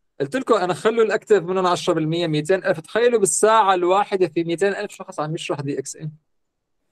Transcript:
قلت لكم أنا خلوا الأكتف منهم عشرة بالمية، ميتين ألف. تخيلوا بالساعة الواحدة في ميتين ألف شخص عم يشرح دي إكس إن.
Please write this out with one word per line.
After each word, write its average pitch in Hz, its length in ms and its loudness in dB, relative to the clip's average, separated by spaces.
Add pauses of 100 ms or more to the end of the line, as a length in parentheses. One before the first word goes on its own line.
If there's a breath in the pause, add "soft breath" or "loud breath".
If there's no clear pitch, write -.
(200)
قلت 143 160 -4
لكم 262 200 0
أنا 180 180 0
خلوا 226 300 0
الأكتف 208 400 2
منهم 185 240 -2
عشرة 175 260 0
بالمية، 165 340 -2
ميتين 156 380 0
ألف. 175 140 0
تخيلوا 233 400 0
بالساعة 208 540 4
الواحدة 185 540 0
في 170 160 -4
ميتين 170 320 -2
ألف 202 160 -8
شخص - 280 -12
عم 156 160 -4
يشرح 156 260 -6
دي 139 180 -6
إكس 135 160 -10
إن. 156 160 -12 (800)